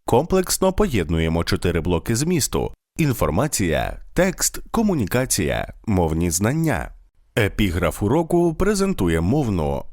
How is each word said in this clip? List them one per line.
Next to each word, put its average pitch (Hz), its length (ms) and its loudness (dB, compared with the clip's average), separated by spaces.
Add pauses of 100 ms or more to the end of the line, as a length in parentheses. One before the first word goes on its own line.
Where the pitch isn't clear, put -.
комплексно 185 680 2
поєднуємо 82 680 0
чотири 85 380 0
блоки 87 340 -2
змісту: 139 580 -2 (240)
інформація, 85 1000 0 (140)
текст, - 460 0 (120)
комунікація, 123 1040 0 (120)
мовні 85 460 2
знання. 117 600 0 (460)
Епіграф 92 640 0
уроку 165 500 2
презентує 175 680 0
мовну, 90 720 0